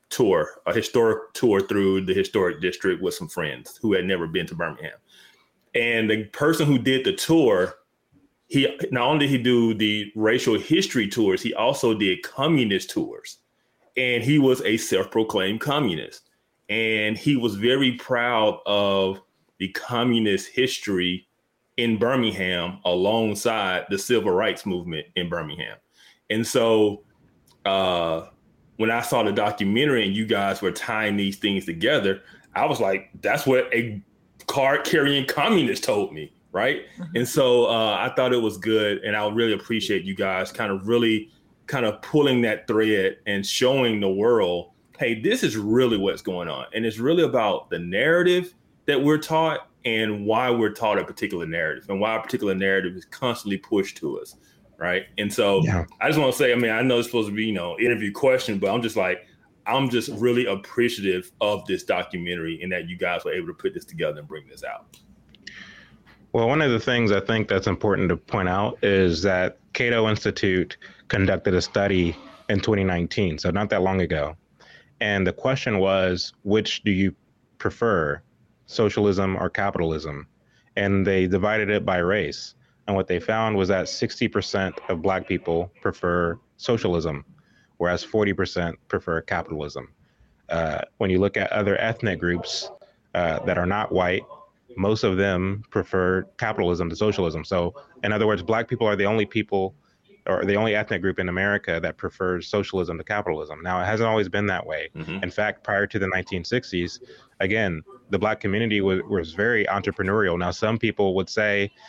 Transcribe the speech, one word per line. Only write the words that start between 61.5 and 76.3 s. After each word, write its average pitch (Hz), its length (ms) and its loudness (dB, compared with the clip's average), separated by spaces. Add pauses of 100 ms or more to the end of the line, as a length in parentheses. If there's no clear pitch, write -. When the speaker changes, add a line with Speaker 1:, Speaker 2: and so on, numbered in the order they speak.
Speaker 1:
this 92 180 -4
documentary 87 800 -4
and 92 100 -8
that 85 160 -6
you 87 80 -12
guys 87 280 -4
were - 80 -4
able 87 160 -6
to - 60 -10
put - 200 -6
this 87 100 -14
together 78 360 -6
and 76 80 -18
bring 76 200 -16
this - 160 -18
out. 55 220 -12 (1500)
Speaker 3:
Well, 117 160 2
one 151 140 2
of 143 80 4
the 113 100 2
things 117 320 2
I 98 80 2
think 107 280 0
that's 95 200 0
important 98 400 0
to 87 80 0
point 92 320 -2
out 101 340 -2
is 92 400 4
that 92 360 0 (140)
Cato 117 360 2
Institute 101 680 0 (320)
conducted 98 460 2
a 90 80 4
study 92 540 2 (320)
in 104 120 2
twenty 101 220 2
nineteen, 87 560 0
so 90 120 -2
not 101 200 0
that 98 120 2
long 95 180 2
ago. 78 360 -2 (640)
And 101 260 2
the - 60 2
question 131 460 -2
was, 92 540 2 (100)